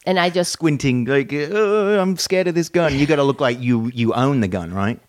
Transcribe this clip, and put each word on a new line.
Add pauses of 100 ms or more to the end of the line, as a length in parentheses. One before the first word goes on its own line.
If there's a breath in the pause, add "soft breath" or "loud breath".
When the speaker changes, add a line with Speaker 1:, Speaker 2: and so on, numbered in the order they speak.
Speaker 1:
And
I
just
Speaker 2:
squinting,
like,
"Uh,
I'm
scared
of
this
gun."
You
gotta
look
like
you,
you
own
the
gun,
right?